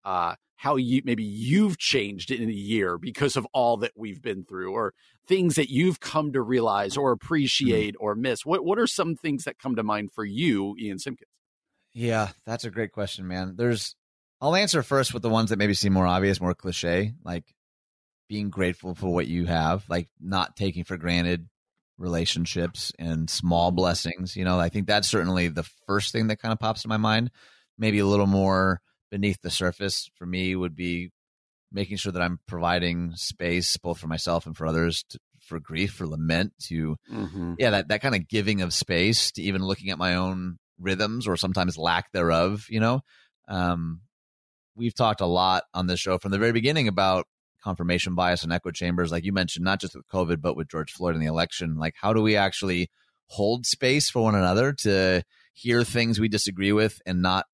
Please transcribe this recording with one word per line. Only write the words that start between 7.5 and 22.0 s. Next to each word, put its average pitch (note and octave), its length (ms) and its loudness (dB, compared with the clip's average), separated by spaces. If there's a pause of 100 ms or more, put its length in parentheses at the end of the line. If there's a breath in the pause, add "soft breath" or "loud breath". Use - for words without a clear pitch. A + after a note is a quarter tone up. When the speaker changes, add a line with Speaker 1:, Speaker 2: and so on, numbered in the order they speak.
Speaker 2:
Hmm. G#2+ 60 -6
Speaker 1:
or G#2 100 0
miss, A#2+ 320 -2
what, D#3+ 180 0
what G3 140 0
are A3+ 80 2
some E3 300 -2
things C#3+ 260 -4
that - 160 -8
come C3 160 -4
to A2 80 0
mind G#2 300 -2
for A2 120 -6
you, G#2 540 0
Ian G2+ 220 -8
Simpkins? - 300 -12 (640)
Speaker 2:
Yeah, A2+ 360 0 (180)
that's A#2 180 -8
a A2 60 -8
great G#2 220 -6
question, F#2+ 340 -6
man. F#2 300 -6
There's, A#2 400 0 (440)
I'll D3+ 140 2
answer F#3 300 2
first C3+ 280 2
with A#2+ 120 -6
the A2+ 60 2
ones A2 200 4
that G#2+ 80 2
maybe G2+ 160 4
seem G2 200 4
more F#2 120 6
obvious, F#2+ 340 4
more F2+ 140 0
cliche, F#2 600 0 (100)
like F2 200 -6 (840)
being G#2 220 -4
grateful F2+ 440 -2
for F2+ 180 -2
what E2+ 140 2
you E2+ 200 0
have, E2+ 420 0
like, F2 200 -2 (120)
not F#2 340 -2
taking F2+ 300 -4
for F#2 120 -6
granted F2 520 -2 (600)